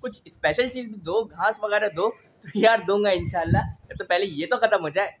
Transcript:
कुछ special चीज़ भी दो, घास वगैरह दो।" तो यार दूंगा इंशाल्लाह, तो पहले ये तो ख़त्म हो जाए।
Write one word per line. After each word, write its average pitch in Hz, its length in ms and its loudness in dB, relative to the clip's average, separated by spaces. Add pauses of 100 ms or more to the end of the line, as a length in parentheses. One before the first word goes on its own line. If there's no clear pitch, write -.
कुछ 240 260 -10
special 170 400 0
चीज़ 247 200 -8
भी 214 100 -14
दो, 185 260 -2
घास 190 400 -2
वगैरह 208 240 0
दो।" 180 220 0 (340)
तो - 160 -4
यार 220 240 6
दूंगा 202 280 2
इंशाल्लाह, 175 520 0 (300)
तो - 120 -10
पहले 180 200 2
ये 160 200 -4
तो 247 120 0
ख़त्म 202 240 2
हो 156 80 -2
जाए। 175 320 -2